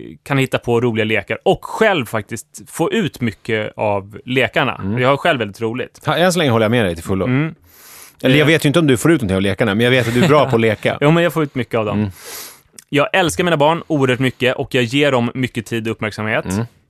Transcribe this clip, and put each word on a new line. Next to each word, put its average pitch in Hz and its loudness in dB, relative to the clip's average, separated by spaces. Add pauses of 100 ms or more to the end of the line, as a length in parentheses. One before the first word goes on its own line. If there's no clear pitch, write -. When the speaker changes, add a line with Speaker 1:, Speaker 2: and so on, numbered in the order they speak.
(220)
Speaker 1:
kan 139 -2
hitta 131 0
på 117 0
roliga 110 0
lekar 107 -2
och 180 0
själv 190 0
faktiskt - -10
få - -2
ut 202 -2
mycket 110 -4
av 104 -4
lekarna. 127 0
Speaker 2:
Mm. 104 -4
Speaker 1:
Jag 127 2
har 139 4
själv 160 0
väldigt 104 -6
roligt. 117 -8
Speaker 2:
Ja, 151 -2
än 175 2
så 170 -2
länge 151 2
håller 113 4
jag 117 2
med 120 2
dig 87 0
till - -12
fullo. 95 -2
Speaker 1:
Mm. 143 0 (680)
Speaker 2:
Eller 131 4
jag 151 6
Speaker 1:
Eh. - 4
Speaker 2:
vet 156 2
ju - 0
inte 147 2
om 165 4
du 127 4
får 151 0
ut 165 2
någonting 95 0
av 95 0
lekarna, 98 0
men 113 2
jag 123 4
vet 123 2
att 117 -2
du 123 4
är 165 2
bra 139 4
på 120 2
att 113 2
leka. 107 0
Speaker 1:
<laughs> - -18
Jo, 143 4
men 170 4
jag 170 0
får 160 -2
ut 147 -4
mycket 120 -4
av 110 -2
dem. 101 -2
Speaker 2:
Mm. 107 -2 (840)
Speaker 1:
Jag 139 2
älskar 180 0
mina 170 2
barn 151 2
oerhört 131 0
mycket 131 0
och - -6
jag 123 2
ger 139 0
dem 120 0
mycket 123 -6
tid 113 -6
och 110 -4
uppmärksamhet. 110 -4
Speaker 2:
Mm. 104 -4 (240)